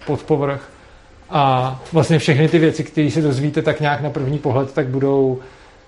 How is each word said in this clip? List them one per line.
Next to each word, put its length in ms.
pod 160
povrch 460
a 500
vlastně 260
všechny 300
ty 100
věci, 260
které 260
se 100
dozvíte 420
tak 180
nějak 200
na 100
první 280
pohled, 340
tak 140
budou, 540